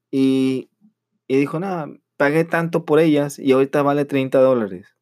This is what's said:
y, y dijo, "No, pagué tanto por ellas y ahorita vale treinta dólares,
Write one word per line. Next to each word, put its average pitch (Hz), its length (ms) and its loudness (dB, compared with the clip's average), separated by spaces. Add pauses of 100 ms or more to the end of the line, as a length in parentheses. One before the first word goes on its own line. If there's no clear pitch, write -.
(100)
y, 131 600 -2 (560)
y 131 100 -2
dijo, 143 240 -2
"No, 175 360 -8 (200)
pagué 147 280 0
tanto 170 400 -4
por 151 140 2
ellas 147 400 2
y 135 140 2
ahorita 135 300 2
vale 143 220 0
treinta 135 360 0
dólares, 110 480 0 (140)